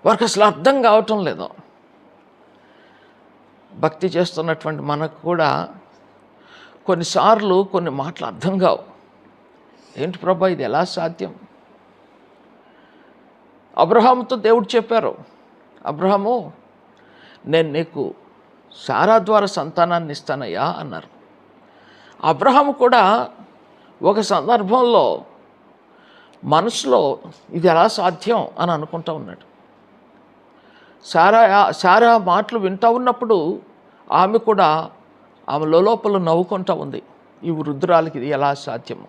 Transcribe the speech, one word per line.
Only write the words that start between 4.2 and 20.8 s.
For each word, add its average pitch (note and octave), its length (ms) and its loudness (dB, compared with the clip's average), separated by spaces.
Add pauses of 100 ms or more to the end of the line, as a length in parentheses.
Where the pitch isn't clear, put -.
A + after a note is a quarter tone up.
మనకు D3 400 -6
కూడా D#3 480 -2 (1160)
కొన్నిసార్లు F#3+ 880 0
కొన్ని E3+ 200 -4
మాటలు C#3 340 -8
అర్థం F#3 320 -6
కావు. F#3 220 2 (1160)
"ఏంటి F3 200 -6
ప్రభా, F#3 300 -2
ఇది D3 160 -4
ఎలా C3 200 -2
సాధ్యం?" E3+ 520 -8 (2500)
అబ్రహాముతో A#3 580 2
దేవుడు A3+ 400 0
చెప్పారు, A3 420 -2 (680)
"అబ్రహాము, G3 640 -2 (960)
నేను D#3+ 260 0
నీకు C#3+ 420 -6 (640)
సారా F3+ 420 2
ద్వారా G#3 280 2
సంతానాన్ని E3+ 680 -2
ఇస్తానయ్యా" C3 520 -6
అన్నారు. D3+ 440 -8 (1160)